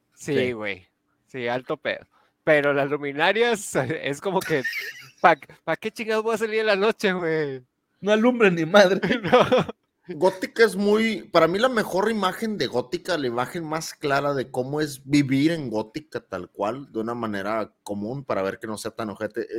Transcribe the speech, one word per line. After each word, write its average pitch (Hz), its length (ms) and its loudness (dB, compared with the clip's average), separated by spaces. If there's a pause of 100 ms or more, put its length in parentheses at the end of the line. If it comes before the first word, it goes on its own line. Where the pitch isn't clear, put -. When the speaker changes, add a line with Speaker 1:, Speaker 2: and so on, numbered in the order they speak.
(140)
Speaker 1:
Sí, - 220 -6
Speaker 2:
Sí. 127 180 0
Speaker 1:
güey, 101 340 -8 (400)
sí, 123 200 -8
alto 127 300 -4
pedo. - 280 -6 (380)
Pero 143 300 4
las 139 160 0
luminarias 175 880 0
<laughs> 147 280 -2
es 143 180 -4
como 190 180 -2
que, 151 240 -2 (580)
¿pa-, - 160 6 (260)
pa 160 120 -4
qué 214 160 -8
chingados 220 320 -4
voy 226 120 -2
a 196 40 -2
salir 220 220 -2
en 220 60 -2
la 202 80 4
noche, 202 380 2
güey? 156 480 -2 (400)
Speaker 3:
No 196 100 0
alumbren 220 440 4
ni 160 100 0
madre. 196 360 6
Speaker 1:
<laughs> 220 220 0
No. 226 440 4 (400)
Speaker 2:
Gótica 185 560 0
es 196 120 4
muy, 208 480 2
para 160 240 4
mí 180 100 0
la 233 100 4
mejor 214 440 0
imagen 202 480 -2
de 131 80 -2
Gótica, 160 500 -4
la 143 80 -2
imagen 123 380 -4
más 156 320 -6
clara 143 400 0
de 127 160 -6
cómo 135 280 -4
es 147 240 -6
vivir 139 480 2
en 156 200 -4
Gótica 110 480 -6
tal 90 320 -10
cual, 117 400 -6
de 110 80 -6
una 113 160 -4
manera 107 680 -4
común 107 420 -8
para 101 200 -4
ver 98 160 -4
que 113 80 -12
no 107 100 -8
sea 110 140 -10
tan 113 180 -8
ojete, 104 380 -8 (120)